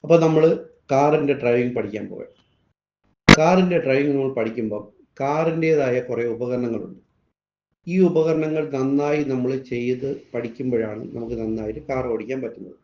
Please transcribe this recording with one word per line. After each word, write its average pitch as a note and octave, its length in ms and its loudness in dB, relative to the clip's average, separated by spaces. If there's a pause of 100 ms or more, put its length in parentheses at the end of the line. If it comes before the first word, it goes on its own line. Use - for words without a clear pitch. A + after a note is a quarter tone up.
അപ്പൊ E3 120 6
നമ്മള് D#3+ 420 4 (320)
കാറിന്റെ C#3+ 420 2
ഡ്രൈവിംഗ് A#2+ 420 0
പഠിക്കാൻ G#2 320 -6
പോവുകയാണ്. - 260 -14 (1040)
കാറിന്റെ F3 420 4
ഡ്രൈവിംഗ് C#3 380 2
നമ്മൾ C3+ 160 -2
പഠിക്കുമ്പം A2 600 -4 (260)
കാറിൻ്റെതായ D#3 800 2
കുറെ A#2+ 280 -4
ഉപകരണങ്ങളുണ്ട്. A2+ 720 -4 (880)
ഈ F3+ 120 0
ഉപകരണങ്ങൾ D#3 720 2
നന്നായി C#3+ 520 0
നമ്മൾ C3 340 -2
ചെയ്ത് B2+ 640 -6 (120)
പഠിക്കുമ്പോഴാണ് A#2 840 -4
നമുക്ക് A#2 180 -8
നന്നായിട്ട് A2 460 -6
കാർ C3 280 -4
ഓടിക്കാൻ A#2 340 -4
പറ്റുന്നത്. G2+ 420 -12